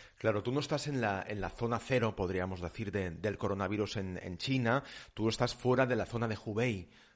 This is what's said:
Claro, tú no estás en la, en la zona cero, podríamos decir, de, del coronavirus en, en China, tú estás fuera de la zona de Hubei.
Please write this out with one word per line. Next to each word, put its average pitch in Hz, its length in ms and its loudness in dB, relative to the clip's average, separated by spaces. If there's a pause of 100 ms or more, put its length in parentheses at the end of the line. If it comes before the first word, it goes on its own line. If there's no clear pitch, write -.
(180)
Claro, 104 240 0
tú 120 100 -2
no 139 80 2
estás 143 280 -2
en 139 140 0
la, 98 260 0
en 107 120 -6
la 95 100 -2
zona 117 280 -2
cero, 113 400 2
podríamos 92 440 0
decir, 98 300 -4
de, 92 200 0
del 90 260 -2
coronavirus 101 600 0
en, 95 200 -4
en 92 200 -8
China, 131 440 2 (320)
tú 110 160 2
estás 120 240 0
fuera 127 320 4
de 123 120 2
la 98 100 0
zona 117 200 -2
de 110 160 0
Hubei. 107 460 0 (260)